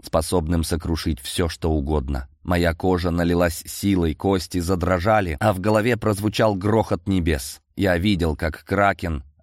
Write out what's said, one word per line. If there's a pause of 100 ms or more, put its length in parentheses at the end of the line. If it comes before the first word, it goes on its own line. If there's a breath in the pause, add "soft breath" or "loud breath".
способным
сокрушить
всё,
что
угодно. (160)
Моя
кожа
налилась
силой,
кости
задрожали,
а
в
голове
прозвучал
грохот
небес. (160)
Я
видел,
как
Кракен (200)